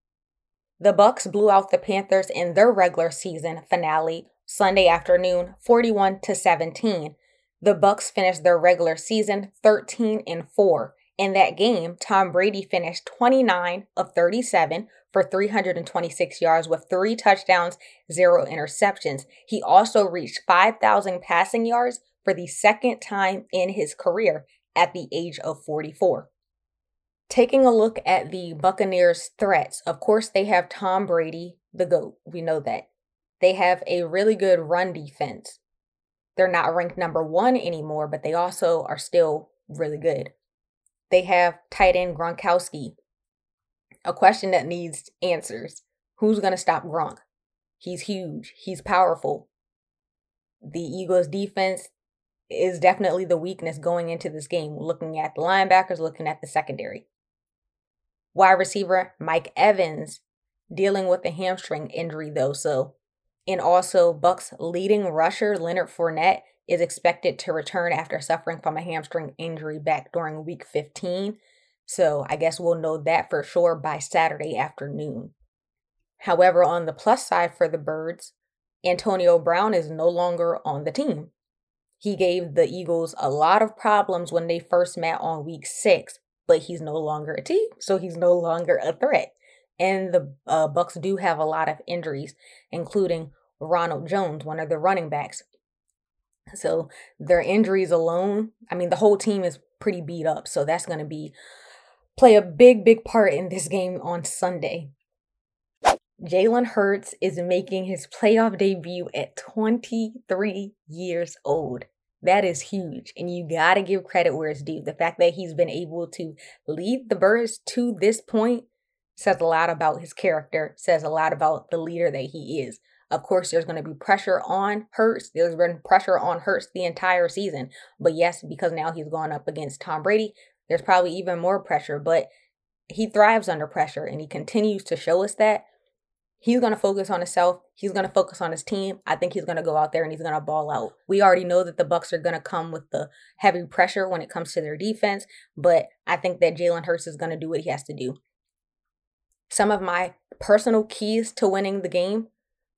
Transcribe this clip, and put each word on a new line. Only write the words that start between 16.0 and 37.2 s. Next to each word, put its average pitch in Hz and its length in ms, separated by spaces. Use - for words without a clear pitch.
yards 165 260
with 160 240
three 196 240
touchdowns, 185 640
zero 175 340
interceptions. 151 800
He - 160
also 208 400
reached 170 420
five 196 380
thousand 196 400
passing 190 440
yards 240 340
for 190 100
the 175 140
second 214 500
time 190 540
in 185 220
his 156 200
career 175 500
at 175 180
the 175 200
age 170 260
of 156 260
forty-four. 151 640
Taking 254 360
a 247 60
look 220 340
at 180 280
the 175 200
Buccaneers' 180 840
threats, 190 480
of 170 140
course, 220 280
they 196 180
have 180 220
Tom 190 380
Brady, 170 520
the 180 140
goat. - 300
We 170 160
know 160 160
that. 117 300
They - 140
have 180 320
a 175 160
really 196 320
good 190 240
run 175 340
defense. - 680
They're 185 140
not 170 240
ranked 175 240
number 165 240